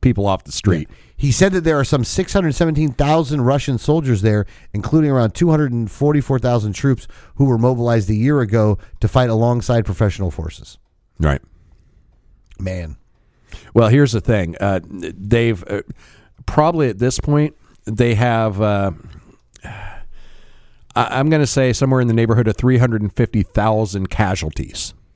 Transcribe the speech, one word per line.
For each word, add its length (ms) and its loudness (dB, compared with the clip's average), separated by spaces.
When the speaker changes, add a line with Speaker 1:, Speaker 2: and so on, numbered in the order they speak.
Speaker 1:
people 240 2
off 180 -2
the 80 -18
street. 380 0
Speaker 2:
Yeah. 60 -20
He 140 0
said 200 2
that 120 0
there 160 2
are 40 0
some 200 0
six 300 -4
hundred 200 0
seventeen 380 0
thousand 480 0
Russian 380 0
soldiers 420 0
there, 240 2
including 360 0
around 240 0
two 140 0
hundred 240 2
and 180 -4
forty-four 500 0
thousand 340 -2
troops 340 -2
who 100 2
were 100 2
mobilized 540 2
a 40 0
year 280 2
ago 340 2
to 80 0
fight 220 2
alongside 560 0
professional 440 -2
forces. 460 -12
Speaker 1:
Right. 220 0
Speaker 2:
Man. 400 -8
Speaker 1:
Well, 160 6
here's 240 6
the 80 -2
thing. 400 0
Uh, 240 0
they've, 840 -2
uh, 140 -4
probably 460 2
at 80 -8
this 200 -2
point, 380 0
they 280 0
have, 460 0
uh, 300 0
I, 360 -14
I'm 360 0
gonna 160 2
say 260 2
somewhere 280 0
in 80 0
the 60 2
neighborhood 340 2
of 80 0
three 220 2
hundred 240 2
and 120 -4
fifty 280 0
thousand 680 -2
casualties. 840 -4